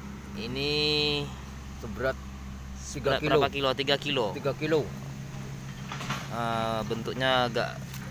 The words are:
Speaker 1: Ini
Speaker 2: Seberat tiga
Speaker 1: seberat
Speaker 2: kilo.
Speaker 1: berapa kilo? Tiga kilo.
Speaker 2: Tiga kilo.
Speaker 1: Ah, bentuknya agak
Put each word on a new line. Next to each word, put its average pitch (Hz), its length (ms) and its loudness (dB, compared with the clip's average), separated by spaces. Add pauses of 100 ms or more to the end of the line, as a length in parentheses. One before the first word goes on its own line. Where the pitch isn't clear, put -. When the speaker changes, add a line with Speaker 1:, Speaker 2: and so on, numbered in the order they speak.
(340)
Speaker 1:
Ini 131 380 0 (1080)
Speaker 2:
Seberat 120 400 -2
tiga - 1000 -2
Speaker 1:
seberat - 40 -2
Speaker 2:
kilo. 147 160 2
Speaker 1:
berapa 139 120 6
kilo? 139 220 2
Tiga 139 240 4
kilo. 135 380 2
Speaker 2:
Tiga 131 200 0
kilo. 156 260 2 (1500)
Speaker 1:
Ah, 113 560 2
bentuknya 123 580 4
agak 117 300 0 (320)